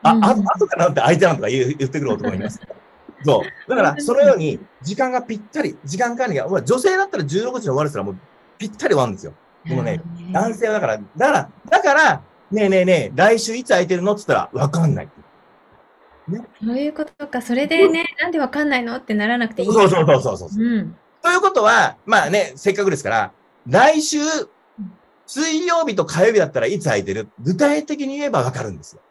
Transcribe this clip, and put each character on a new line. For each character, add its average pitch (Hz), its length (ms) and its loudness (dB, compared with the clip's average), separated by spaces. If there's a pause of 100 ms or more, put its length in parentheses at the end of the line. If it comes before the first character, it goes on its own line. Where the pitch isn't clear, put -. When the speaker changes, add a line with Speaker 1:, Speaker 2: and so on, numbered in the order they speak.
Speaker 1:
あ、 - 80 6
あ、 - 20 6
Speaker 2:
う 226 60 4
ん 214 40 4
う - 40 4 (100)
ん - 40 0
う - 20 0
ん。 190 60 -2
Speaker 1:
後 392 180 0
か - 100 -4
ら 170 100 2
な 175 40 4
ん 139 40 -4
て 135 80 2
空 135 100 4
い 170 60 2
た 185 100 4
な 165 60 2
ん - 20 -6
と 104 60 -6
か 104 80 -2
言 131 120 0
う、 131 160 -2
言 135 100 -4
っ - 20 -6
て 160 80 -6
く 143 80 -4
る 117 60 -2
男 107 180 -4
も 95 40 -8
い 92 40 -6
ま 104 100 -6
す。 110 120 -12
Speaker 2:
<laughs> - 100 -20 (540)
Speaker 1:
そ 139 160 4
う。 - 300 -12
だ 254 60 0
か 220 60 2
ら、 170 80 4
Speaker 2:
ほ 147 40 -4
ん - 40 -10
と - 20 -8
で - 20 -6
す 220 100 -2
ね。 254 60 2
Speaker 1:
そ - 20 4
の 294 80 8
よ 269 60 6
う - 20 0
に 156 220 -4 (240)
時 180 140 -8
間 254 160 -2
が 247 100 -2
ぴ 226 140 -8
っ 208 40 -12
た - 220 -8
り、 - 220 -4
時 147 120 -10
間 240 200 -2
管 247 140 -2
理 156 60 -2
が、 131 120 -4
ほ 190 80 -2
ら、 156 60 -2
女 151 140 2
性 370 200 -2
だ 392 80 0
っ 392 40 -10
た 254 100 -8
ら 165 60 -4
十 170 200 -4
六 254 100 -6
時 262 40 -6
に 220 100 -8
終 131 80 0
わ 151 80 0
る 147 60 -4
す 147 60 -10
ら 98 60 -6
も 98 80 -8
う 92 60 -12 (420)
ぴ 220 80 -10
っ 208 40 -10
た - 180 -6
り 202 60 4
終 - 20 2
わ 131 100 2
る 107 60 -6
ん - 20 -8
で 90 60 -16
す 78 60 -16
よ。 73 60 -16 (320)
で 160 120 -4
も 160 80 -2
ね、 - 80 -4
Speaker 2:
な 160 60 -4
る 165 40 -12
ほ - 160 -14
ど - 80 -16
ね。 185 60 -10
Speaker 1:
男 214 220 -2
性 226 120 -4
は 214 80 0
だ 214 60 -2
か 151 80 -2
ら、 107 100 -2
だ 156 280 -4
か 294 60 2
ら、 180 160 0 (220)
だ 370 100 4
か 294 140 2
ら、 277 280 2 (280)
「ね 208 140 0
え 196 40 2
ね 190 120 4
え 180 40 4
ね 185 80 4
え、 143 220 0
来 208 240 4
週 220 160 -6
い 254 80 -8
つ - 60 -14
空 180 140 4
い 170 40 0
て 180 80 0
る 175 80 -4
の？」 196 120 0
っ 208 40 -8
つ 208 60 -16
っ - 20 -12
た - 80 2
ら、 95 180 0
「わ 143 160 -2
か 165 180 0
ん 143 100 2
な 87 60 -8
い」。 71 60 -16 (1200)
ね。 220 180 -8 (160)
Speaker 2:
そ 220 120 -4
う 247 40 -2
い 285 120 -2
う 302 40 -6
こ 302 120 -6
と 294 240 -16
か。 254 120 -6
そ 240 140 -4
れ 277 140 0
で 330 200 4
ね、 330 120 0
Speaker 1:
う 339 140 -6
ん。 - 100 -18
Speaker 2:
「な 349 40 -4
ん 349 40 -6
で 320 80 -2
わ 262 80 -2
か 294 160 -2
ん 294 40 0
な 269 100 0
い 247 40 -2
の？」 233 160 -8
っ - 20 -10
て 226 140 -6
な 208 140 0
ら 240 100 0
な 233 80 -2
く 220 80 -8
て 180 80 -4
い - 40 0
い。 - 60 -2
Speaker 1:
そ 202 120 6
う 185 40 6
そ 175 140 4
う - 20 4
そ 143 120 6
う 127 40 2
そ 127 120 -2
う 92 40 -6
そ 87 100 -12
う - 20 -16
そ 202 120 -4
う。 226 40 2
Speaker 2:
う 233 160 0
ん。 165 160 -10 (260)
Speaker 1:
と 330 60 2
い 359 80 4
う 370 40 2
こ 381 120 2
と 262 100 2
は、 208 420 4
ま 202 200 4
あ 147 60 -4
ね、 175 260 0
せ 196 160 -2
っ - 20 0
か 202 100 -2
く 190 60 2
で 151 60 -2
す - 80 -10
か 104 60 -2
ら、 107 220 -2 (360)
来 277 340 4
週、 302 160 -2
Speaker 2:
う 294 40 -2
ん。 294 680 -8 (340)
Speaker 1:
水 311 380 -2
曜 339 220 0
日 226 80 -4
と 175 100 0
火 160 220 2
曜 233 60 4
日 208 80 4
だ 160 60 2
っ 139 40 -10
た - 80 -4
ら 113 80 0
い 196 140 -2
つ - 60 -14
空 113 100 0
い 98 80 -2
て 95 100 -4
る？ 104 140 -8 (120)
具 160 160 -2
体 294 300 0
的 294 220 -6
に 277 100 -8
言 294 80 -4
え 277 40 -2
ば 139 120 0
わ 123 80 -2
か 117 140 -10
る 104 80 -8
ん 78 60 -14
で 73 40 -20
す - 140 -20
よ。 - 140 -20